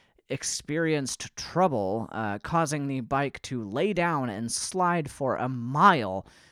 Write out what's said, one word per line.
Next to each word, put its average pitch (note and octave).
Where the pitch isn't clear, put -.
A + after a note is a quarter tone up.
experienced D3
trouble, A2+
uh, G#2
causing D3+
the C3+
bike C#3
to B2
lay C#3
down E3
and A2+
slide F3
for B2+
a B2
mile, B2+